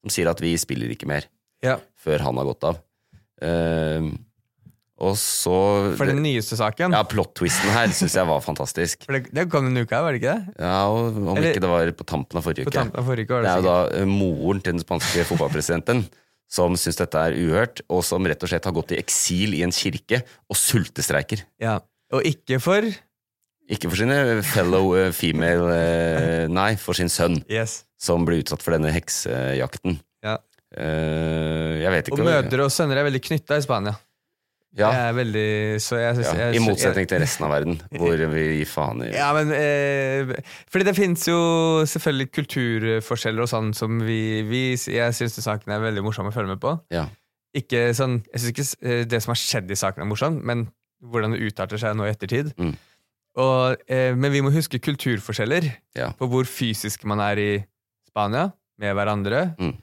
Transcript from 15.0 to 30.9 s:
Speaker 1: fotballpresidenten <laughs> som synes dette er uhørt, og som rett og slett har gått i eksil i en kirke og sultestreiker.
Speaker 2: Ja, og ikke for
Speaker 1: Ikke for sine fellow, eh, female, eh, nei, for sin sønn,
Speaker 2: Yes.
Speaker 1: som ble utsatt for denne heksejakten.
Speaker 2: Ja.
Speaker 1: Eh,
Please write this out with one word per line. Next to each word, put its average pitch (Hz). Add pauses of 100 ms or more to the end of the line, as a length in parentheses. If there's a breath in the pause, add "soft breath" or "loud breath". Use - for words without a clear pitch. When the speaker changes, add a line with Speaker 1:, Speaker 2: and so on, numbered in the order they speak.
Speaker 1:
fotballpresidenten 82 (260 soft breath)
<laughs> -
som 90
synes 87
dette 87
er 78
uhørt, 90
og 90
som 92
rett 78
og 90
slett 85
har 92
gått 80
i -
eksil 92
i 78
en 87
kirke - (280 loud breath)
og -
sultestreiker. - (160)
Speaker 2:
Ja, 110 (320)
og 131
ikke 131
for 196 (880)
Speaker 1:
Ikke 87
for 85
sine 123
fellow, 90
eh, 95
female, 85
eh, 82
nei, 95
for 92
sin 90
sønn, 131
Speaker 2:
Yes. 113 (160)
Speaker 1:
som 85
ble 85
utsatt 73
for 82
denne 78
heksejakten. 67 (260)
Speaker 2:
Ja. 107 (340)
Speaker 1:
Eh, 80